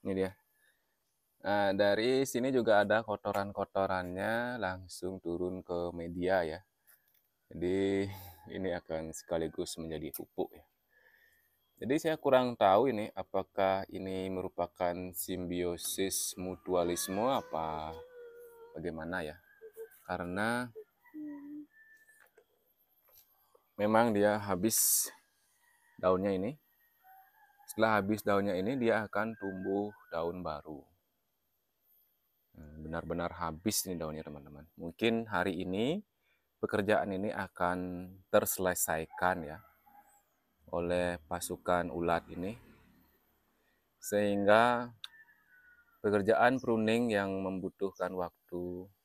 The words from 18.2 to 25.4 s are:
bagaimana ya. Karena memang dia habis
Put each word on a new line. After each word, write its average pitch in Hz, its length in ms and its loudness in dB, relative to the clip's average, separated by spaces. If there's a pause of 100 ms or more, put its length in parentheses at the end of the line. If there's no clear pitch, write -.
bagaimana 82 480 -6
ya. 78 160 -10 (640)
Karena 98 640 -4 (3000)
memang 110 320 6
dia 104 240 6
habis 101 720 2 (880)